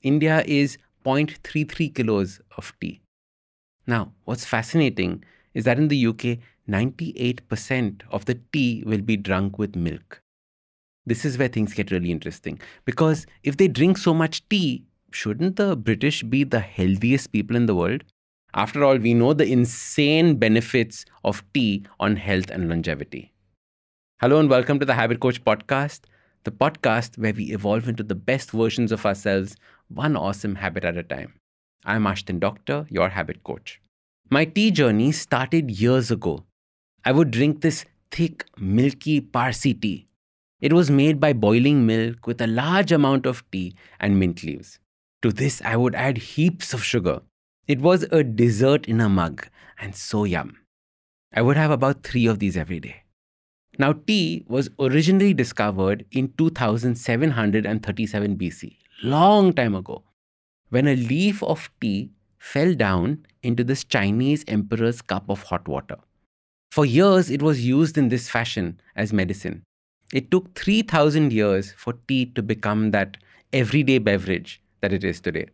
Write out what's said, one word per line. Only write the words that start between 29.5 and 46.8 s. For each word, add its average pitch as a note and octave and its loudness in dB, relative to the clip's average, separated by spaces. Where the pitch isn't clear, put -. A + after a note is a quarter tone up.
one C#3+ -2
awesome G2 -4
habit F#2 -6
at E2+ -2
a F2 -6
time. C#2 -12
I'm G#2+ 0
Ashdin G2 -4
Doctor, C#3 -4
your F#2 0
habit F#2 -8
coach. - -14
My D3 2
tea G#3 2
journey C3 4
started C3+ -2
years A#2+ 2
ago. E2+ -4
I B2+ 2
would D3 4
drink D3 0
this D#3+ -2
thick, - -4
milky C3+ 0
Parsi B2 -2
tea. - -6
It C#3+ 2
was E3 4
made C#3+ 4
by D3 4
boiling A#2+ 4
milk A2+ 0
with A#2 -6
a A#2 0
large D#3 0
amount C#3 4
of B2+ -4
tea F#2 -8
and G2+ 2
mint F2+ 0
leaves. - -12
To A2+ 2
this, C3 -2
I A2+ -2
would B2 0
add B2+ -2
heaps E3+ -2
of A#2 -6